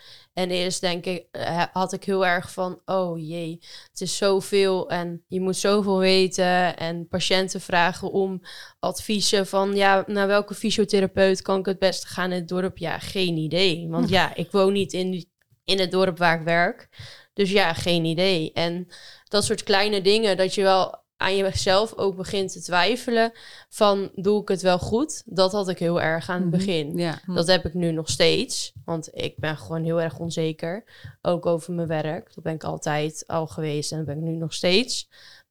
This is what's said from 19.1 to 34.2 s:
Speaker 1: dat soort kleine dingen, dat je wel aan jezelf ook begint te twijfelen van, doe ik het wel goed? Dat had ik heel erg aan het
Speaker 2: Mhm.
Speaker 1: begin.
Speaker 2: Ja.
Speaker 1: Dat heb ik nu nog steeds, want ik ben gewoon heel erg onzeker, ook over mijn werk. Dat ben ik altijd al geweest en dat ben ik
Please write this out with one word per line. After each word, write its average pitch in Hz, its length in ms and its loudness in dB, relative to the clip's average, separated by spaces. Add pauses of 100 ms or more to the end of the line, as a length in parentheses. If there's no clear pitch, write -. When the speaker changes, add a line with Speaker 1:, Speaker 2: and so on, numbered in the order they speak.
Speaker 1:
dat 208 180 0
soort 208 180 -2
kleine 202 380 2
dingen, 202 360 4
dat 190 180 0
je 208 60 0
wel 190 420 2 (140)
aan 190 200 0
jezelf 196 600 2
ook 190 180 0
begint 190 360 -4
te 175 100 -14
twijfelen 226 680 2 (380)
van, 196 460 2
doe 202 260 2
ik 202 60 -10
het - 140 0
wel 180 180 4
goed? 254 460 -2
Dat 185 260 2
had 196 180 -2
ik 175 100 -4
heel 170 220 0
erg 160 280 -2
aan 180 120 -2
het 180 80 0
Speaker 2:
Mhm. 165 80 0
Speaker 1:
begin. 170 400 -2
Speaker 2:
Ja. 170 280 -2
Speaker 1:
Dat 170 220 0
heb 185 180 4
ik 165 80 -4
nu 175 180 0
nog 160 180 -4
steeds, 165 600 0 (140)
want 165 260 -6
ik - 260 -6
ben 156 200 -4
gewoon 160 260 -6
heel 165 180 0
erg 165 180 -4
onzeker, 165 640 -4 (380)
ook 175 240 -2
over 170 280 -2
mijn 165 140 -2
werk. 156 480 -4
Dat 165 80 -18
ben 160 100 -4
ik 156 100 -8
altijd 156 640 -4
al 160 200 -2
geweest 151 440 -4
en 156 60 -6
dat 160 80 -4
ben 143 120 -6
ik 156 60 -6